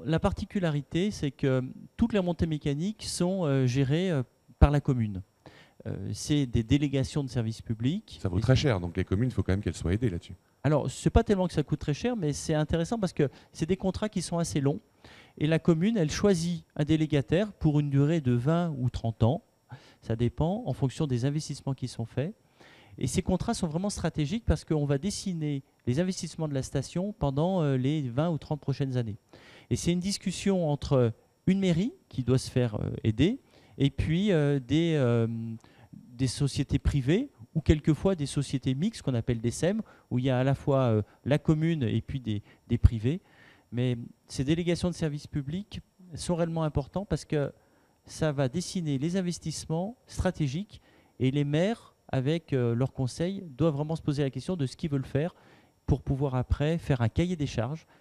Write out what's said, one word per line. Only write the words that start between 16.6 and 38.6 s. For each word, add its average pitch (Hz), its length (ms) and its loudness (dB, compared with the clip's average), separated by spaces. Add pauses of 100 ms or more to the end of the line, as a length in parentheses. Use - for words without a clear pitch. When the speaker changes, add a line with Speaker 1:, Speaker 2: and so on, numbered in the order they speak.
Speaker 1:
un 151 80 0
délégataire 156 680 2
pour 151 280 2
une 147 100 0
durée 143 320 4
de 123 100 2
vingt 160 460 2
ou 123 140 -2
trente - 320 -2
ans. 135 200 2 (580)
Ça 113 140 -4
dépend 151 520 -2
en 135 60 -2
fonction 139 340 -2
des 120 180 -2
investissements 143 480 -4
qui 131 140 -8
sont - 180 -8
faits. 147 280 -6 (640)
Et - 100 -4
ces 180 160 0
contrats 185 320 -2
sont 180 120 -2
vraiment 170 220 -2
stratégiques 160 560 -4
parce - 180 0
qu'on 151 220 0
va 143 140 0
dessiner 156 640 -4 (240)
les 123 120 0
investissements 175 480 -4
de 147 60 -4
la 135 80 0
station 175 500 -4
pendant, 160 500 0
euh, 139 140 2
les 139 280 0
vingt 135 260 -2
ou 160 80 0
trente - 240 -6
prochaines 135 360 -2
années. 113 200 -4 (540)
Et 185 40 4
c'est 175 160 0
une 175 80 2
discussion 185 680 -2
entre 131 420 4 (360)
une 190 120 4
mairie 185 340 2 (140)
qui - 160 -6
doit 127 140 4
se - 140 -2
faire, 123 240 0
euh, - 160 -2 (120)
aider 139 360 2 (380)
et 139 120 2
puis, 185 420 0
euh, 143 280 4
des, 156 360 2
euh, 120 320 2 (640)
des 123 360 -6
sociétés 139 520 0
privées 156 500 2 (260)
ou 160 60 0
quelquefois 165 540 4
des 143 120 -4
sociétés 135 480 -2